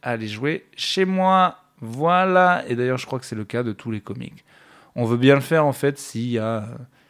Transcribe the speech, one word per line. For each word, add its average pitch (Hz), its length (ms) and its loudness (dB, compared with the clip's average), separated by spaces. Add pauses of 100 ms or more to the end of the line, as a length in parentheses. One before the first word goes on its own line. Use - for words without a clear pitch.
aller 117 260 -6
jouer 127 380 -6 (100)
chez - 300 0
moi. 185 520 2 (240)
Voilà. 180 880 2
Et - 80 -2
d'ailleurs, 127 220 0
je - 80 -8
crois 127 140 -6
que - 60 -18
c'est 117 100 -10
le 107 100 -6
cas 120 160 -4
de 113 120 -4
tous 113 180 -8
les 104 100 -4
comiques. - 420 -12 (520)
On 120 100 -2
veut 117 120 2
bien 135 180 8
le 139 60 2
faire, 156 260 2
en 135 60 0
fait, 139 260 -2
s'il 120 300 -8
y 117 100 -2
a, 110 240 -4
euh, 117 120 -12 (340)